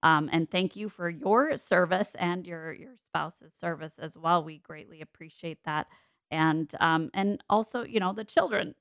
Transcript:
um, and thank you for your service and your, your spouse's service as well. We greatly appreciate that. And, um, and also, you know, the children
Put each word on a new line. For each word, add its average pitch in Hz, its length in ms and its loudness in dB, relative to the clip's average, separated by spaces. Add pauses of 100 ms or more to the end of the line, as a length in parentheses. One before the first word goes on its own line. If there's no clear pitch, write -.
um, 156 280 4
and 160 200 0
thank 185 260 0
you 208 140 -8
for 175 180 -6
your 220 480 2
service 180 600 2
and 175 280 -4
your, 160 280 -10
your 254 220 -20 (100)
spouse's 160 520 -8
service 165 400 -8
as 156 200 -12
well. 165 260 2
We 156 140 -14
greatly 156 420 -20
appreciate 160 640 -14
that. 156 220 -2 (460)
And, 160 480 2
um, 160 320 2
and 196 380 -2
also, 226 340 0
you 220 160 -2
know, 185 140 0
the 214 100 -8
children 277 560 0